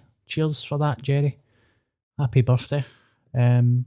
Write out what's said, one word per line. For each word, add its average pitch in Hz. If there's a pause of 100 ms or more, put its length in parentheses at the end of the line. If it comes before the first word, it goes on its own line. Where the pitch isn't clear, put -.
(260)
cheers 156
for -
that, 147
Jerry. 139 (800)
Happy 131
birthday. 127 (540)
Um, 123